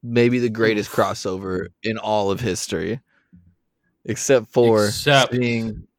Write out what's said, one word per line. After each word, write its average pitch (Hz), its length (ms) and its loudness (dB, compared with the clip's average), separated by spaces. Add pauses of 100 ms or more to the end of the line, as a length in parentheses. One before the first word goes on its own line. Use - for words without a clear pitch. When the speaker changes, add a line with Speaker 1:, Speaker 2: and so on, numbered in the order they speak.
Speaker 1:
Maybe 120 360 2
the 120 100 0
greatest 110 420 0
Speaker 2:
Oof. - 40 -8
Speaker 1:
crossover 95 720 -4 (160)
in 110 140 -4
all 107 340 0
of 95 80 -2
history. 92 600 -4 (1040)
Except 117 420 0
for 113 380 4
Speaker 2:
Except 123 480 2
Speaker 1:
seeing 117 540 -4 (120)